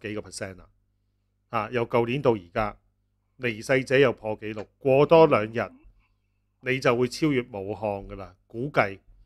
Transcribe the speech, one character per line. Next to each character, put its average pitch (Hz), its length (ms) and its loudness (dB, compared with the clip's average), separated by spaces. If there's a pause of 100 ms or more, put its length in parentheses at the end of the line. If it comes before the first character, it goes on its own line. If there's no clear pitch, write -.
幾 107 140 -10
個 104 60 -10
percent 95 380 -14
啦。 82 80 -20 (840)
啊， 110 240 -4
由 117 160 -2
舊 120 180 0
年 131 160 -4
到 135 80 4
而 92 240 -2
家， 107 220 -4 (640)
離 113 260 -6
世 135 160 2
者 131 160 2
又 131 140 4
破 107 260 -10
紀 110 160 -10
錄， 104 100 -12 (140)
過 135 280 4
多 160 200 8
兩 120 180 2
日 110 280 -6 (880)
你 127 180 -2
就 131 180 2
會 123 120 2
超 156 240 -2
越 123 100 0
武 104 320 -10
漢 101 320 -6
㗎 101 80 -16
啦， 95 180 -16 (140)
估 123 240 -10
計 101 300 -2 (260)